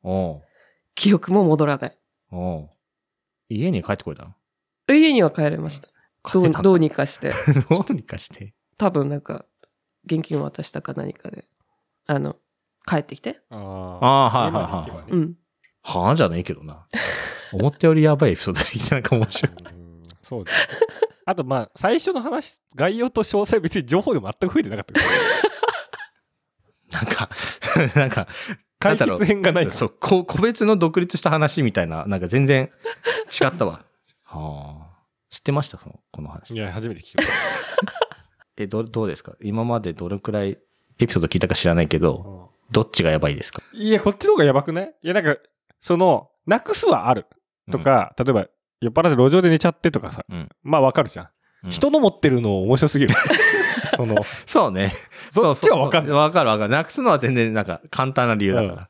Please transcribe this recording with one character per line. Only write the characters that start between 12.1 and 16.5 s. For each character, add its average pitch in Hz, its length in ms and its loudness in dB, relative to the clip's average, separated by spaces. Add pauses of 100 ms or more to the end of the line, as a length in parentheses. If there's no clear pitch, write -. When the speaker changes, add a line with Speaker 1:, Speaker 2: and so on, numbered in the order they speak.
Speaker 2:
の、 147 160 -6 (500)
帰 170 120 -2
っ 151 60 -2
て 135 120 -16
き - 60 -20
て。 - 180 -10 (100)
Speaker 3:
あ 117 60 -18
ー。 95 460 -12
Speaker 1:
あ 131 320 4
ー、 127 40 2
は 113 120 2
い - 20 -4
は 110 80 -2
い 90 40 -2
は 82 40 -6
い。 - 20 -10
Speaker 3:
今 90 120 -6
に - 20 -10
行 - 20 -10
け - 60 -14
ば 82 60 -14
ね。 78 120 -16
Speaker 2:
う 185 60 -4
ん。 170 220 -2 (460)
Speaker 1:
は 90 260 0
あ？ 147 60 4
じ 160 80 2
ゃ 90 60 2
ね 85 100 -4
え 87 40 -6
け 87 100 -8